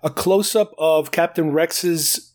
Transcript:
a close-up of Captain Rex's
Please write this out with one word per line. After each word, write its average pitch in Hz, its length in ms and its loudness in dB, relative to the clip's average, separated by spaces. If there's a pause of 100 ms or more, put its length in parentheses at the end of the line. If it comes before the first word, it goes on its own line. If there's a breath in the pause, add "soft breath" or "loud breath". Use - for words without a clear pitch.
a 156 80 -2
close-up 202 680 0
of 156 340 2
Captain 170 400 -2
Rex's 165 840 -2